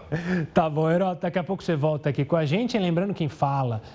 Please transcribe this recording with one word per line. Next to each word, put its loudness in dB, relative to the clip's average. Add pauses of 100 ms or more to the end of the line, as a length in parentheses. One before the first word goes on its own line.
(540)
Tá 6
bom, 0
Herói, 2
daqui -2
a 0
pouco -6
você -2
volta 0
aqui 0
com 0
a 2
gente. 0
E 0
lembrando, 2
quem -2
fala 0 (120)